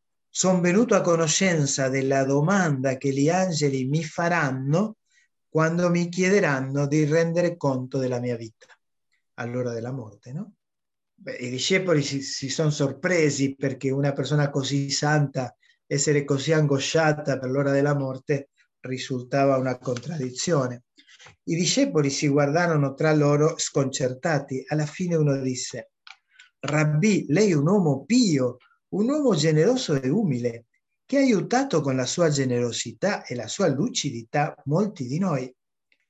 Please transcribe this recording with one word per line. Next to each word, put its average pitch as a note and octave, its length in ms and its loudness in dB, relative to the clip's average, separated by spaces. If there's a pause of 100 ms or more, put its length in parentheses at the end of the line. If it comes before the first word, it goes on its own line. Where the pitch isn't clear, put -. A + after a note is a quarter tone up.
(300)
Son F#3 300 0
venuto G3 340 4
a F#3 60 4
conoscenza D#3+ 880 2
della C3+ 360 0
domanda C#3+ 720 2
che C#3 160 -2
gli C#3 160 2
angeli D3 580 0
mi D3+ 160 -2
faranno D#3+ 920 0 (520)
quando E3+ 420 2
mi F3 180 0
chiederanno C#3+ 800 0
di D3+ 180 2
rendere E3 520 2
conto B2+ 420 -2
della B2+ 220 -2
mia B2 160 -4
vita A2+ 300 -14 (680)
all'ora B2 380 -6
della A#2 200 -8
morte", A#2+ 400 -14
no? F#3 220 -10 (640)
Beh, - 200 -12
i B2 140 -8
discepoli E3 520 0
si, C#3 200 -4
si - 260 -8
son D#3 240 0
sorpresi D3 840 0
perché C3+ 360 -4
una C#3 220 0
persona C#3+ 380 0
così C#3 400 -2
santa C#3+ 640 0 (320)
essere C#3+ 380 0
così C#3+ 280 -2
angosciata D3+ 840 0
per B2+ 120 -6
l'ora C#3 200 0
della C#3+ 240 2
morte C#3 540 -4 (320)
risultava B2+ 760 -2
una B2+ 220 -2
contraddizione. B2+ 1080 -4 (600)
I E3+ 100 -2
discepoli F3 560 2
si D3+ 160 -2
guardarono C#3+ 680 2
tra D#3 200 2
loro D3 420 4
sconcertati. C3+ 1120 -2
Alla D#3 180 -2
fine E3+ 300 -4
uno C#3+ 260 2
disse, B2+ 520 -8 (640)
"Rabbì, D#3 720 2
lei F#3+ 240 4
è - 20 4
un D3 140 2
uomo E3+ 360 2
pio, D#3+ 540 2 (300)
un G3+ 200 -2
uomo C#4 260 2
generoso D#3+ 640 2
e B2+ 80 -2
umile, B2 580 -2 (400)
che C4+ 120 0
ha - 20 4
aiutato A#3 600 2
con C3+ 160 0
la B2+ 100 0
sua E3+ 220 2
generosità B2 960 -2
e C3+ 100 -10
la A2+ 140 -10
sua F#3+ 200 0
lucidità C#3 880 -2 (120)
molti D#3 400 -2
di C3+ 120 -4
noi. C#3+ 340 -2 (580)